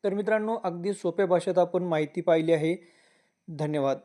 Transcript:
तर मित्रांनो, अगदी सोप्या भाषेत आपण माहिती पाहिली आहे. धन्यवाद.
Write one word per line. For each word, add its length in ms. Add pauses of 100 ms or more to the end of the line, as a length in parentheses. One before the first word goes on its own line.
तर 100
मित्रांनो, 500
अगदी 280
सोप्या 340
भाषेत 320
आपण 240
माहिती 380
पाहिली 320
आहे. 220 (720)
धन्यवाद. 560